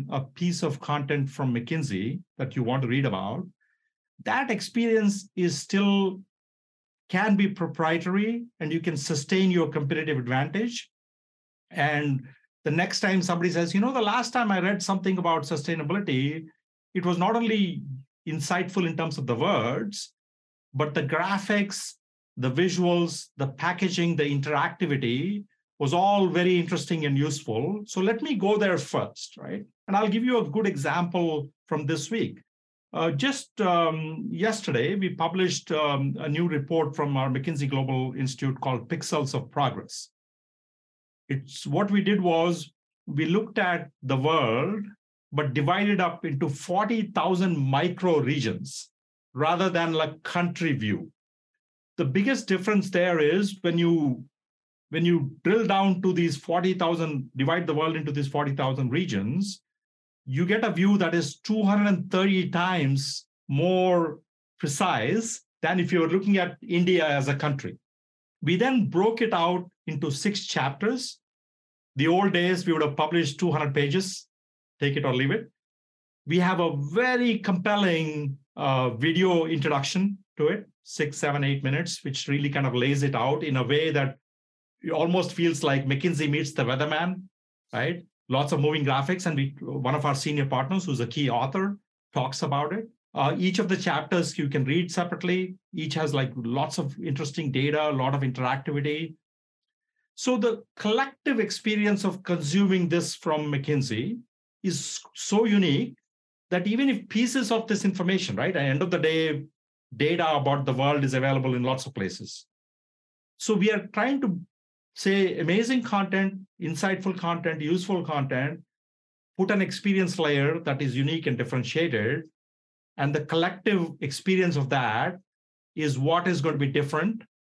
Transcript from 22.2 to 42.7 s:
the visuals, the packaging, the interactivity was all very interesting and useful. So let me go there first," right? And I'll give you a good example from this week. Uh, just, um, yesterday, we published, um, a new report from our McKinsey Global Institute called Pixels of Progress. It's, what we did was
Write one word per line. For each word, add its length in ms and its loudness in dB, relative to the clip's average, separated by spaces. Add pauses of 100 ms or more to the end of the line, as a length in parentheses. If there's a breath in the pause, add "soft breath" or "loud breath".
the 80 0 (100)
visuals, 500 2 (300)
the 80 -2 (140)
packaging, 520 0
the 200 0
interactivity 1080 -2 (400)
was 100 0
all 320 4 (140)
very 220 4
interesting 440 -2
and 100 2
useful. 480 -2 (280)
So 60 -4 (100)
let 180 0
me 80 -2 (120)
go 120 4
there 200 2 (160)
first," 340 -6 (160)
right? 200 -8 (220)
And 100 -2
I'll 200 2
give 120 0
you 100 2
a 180 -2
good 180 2
example 560 0 (380)
from 180 -2
this 180 -2 (120)
week. 200 -4 (640)
Uh, 120 0 (160)
just, 220 -4 (120)
um, 380 4 (480)
yesterday, 420 0 (140)
we 80 0 (160)
published, 440 0 (140)
um, 180 0 (240)
a 100 -2
new 120 2
report 480 0
from 240 0
our 140 0
McKinsey 400 -2
Global 480 -2
Institute 400 -2
called 300 -4
Pixels 460 -2
of 200 -8
Progress. 360 -2 (1300)
It's, 380 -8 (100)
what 140 0
we 100 4 (100)
did 100 4 (120)
was 400 0 (460)